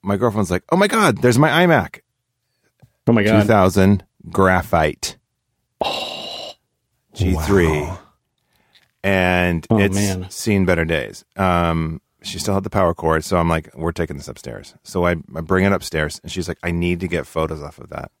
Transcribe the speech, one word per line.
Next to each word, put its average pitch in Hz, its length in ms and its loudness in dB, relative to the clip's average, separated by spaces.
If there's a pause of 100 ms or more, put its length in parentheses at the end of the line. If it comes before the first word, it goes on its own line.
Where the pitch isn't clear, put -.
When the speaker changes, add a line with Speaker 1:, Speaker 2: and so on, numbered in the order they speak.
Speaker 1:
my 98 120 -2
girlfriend's 101 340 0
like, 90 220 -2
"Oh 170 40 2
my 202 120 2
God, 208 340 2
there's 123 160 4
my 151 100 6 (160)
iMac." 135 360 2 (1040)
Speaker 2:
Oh 117 60 4
my 110 100 4
God. 107 200 4
Speaker 1:
Two 101 40 2
thousand 98 580 4 (260)
graphite. 90 880 0 (640)
Speaker 2:
Oh. - 720 -10 (640)
Speaker 1:
G 92 200 0 (120)
three. 92 220 4 (140)
Speaker 3:
Wow. 82 180 -8 (1040)
Speaker 1:
And 90 680 2
Speaker 2:
Oh, 113 80 4
Speaker 1:
it's 98 180 2
Speaker 2:
man. 95 340 -2
Speaker 1:
seen 98 340 0
better 85 200 2
days. 71 400 -6 (120)
Um, 85 640 0 (220)
she - 160 -10
still 98 160 -4
had 98 80 -2
the 98 80 -10
power 90 240 0
cord, 80 300 -2
so 92 120 -2
I'm 85 120 2
like, 80 260 -4
"We're 82 180 -6
taking 73 240 -6
this 69 120 -16
upstairs." 58 460 -16 (100)
So 87 220 -2
I, 87 60 2 (220)
I 80 60 -8
bring 92 240 0
it 98 80 2
upstairs, 78 500 -4
and 82 80 -14
she's 87 180 -8
like, 85 140 -10
"I 87 80 -6
need 87 300 -2
to 92 80 -6
get 82 180 -4
photos 80 360 -6
off 73 160 -16
of - 120 -20
that." - 300 -14